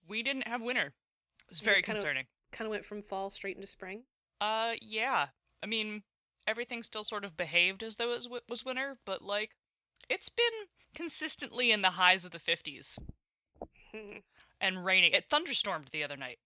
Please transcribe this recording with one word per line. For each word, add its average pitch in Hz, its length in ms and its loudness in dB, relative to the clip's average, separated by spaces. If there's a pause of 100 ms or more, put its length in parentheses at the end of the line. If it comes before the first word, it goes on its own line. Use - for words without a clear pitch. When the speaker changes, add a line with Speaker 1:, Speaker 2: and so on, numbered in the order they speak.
Speaker 1:
we 220 140 -2
didn't 262 260 -2
have 233 120 -2
winter. 226 320 0 (560)
It's - 120 2
Speaker 2:
You 226 60 0
Speaker 1:
very 208 100 8
Speaker 2:
just 180 100 6
kinda, 214 140 -2
Speaker 1:
concerning. 139 260 -2 (260)
Speaker 2:
kinda 220 180 -4
went 196 140 -4
from 208 180 -8
fall 196 280 -4
straight - 260 -8
into 196 120 -12
spring? 196 360 -10 (360)
Speaker 1:
Uh, 220 400 0
yeah. 220 480 0 (340)
I - 40 -8
mean, 214 360 -2 (440)
everything 233 360 -4
still 214 220 -8
sort 208 200 -4
of 180 120 -10
behaved 175 460 2
as 220 140 -8
though 233 160 0
it - 20 0
was, 240 140 -6 (200)
was 233 160 -6
winter, 262 400 -4
but, 190 180 -6
like, 208 300 -2 (560)
it's - 200 -2
been 453 400 0 (260)
consistently 294 760 0
in 208 120 4
the 185 80 6
highs 180 340 6
of 180 80 -12
the 170 60 -12
fifties. - 600 -4 (960)
Speaker 2:
Hmm. 208 240 -12 (420)
Speaker 1:
And 185 240 0
raining. 185 280 6
It - 160 4
thunderstormed 214 600 0
the 151 140 -4
other 143 120 -8
night. 127 300 -12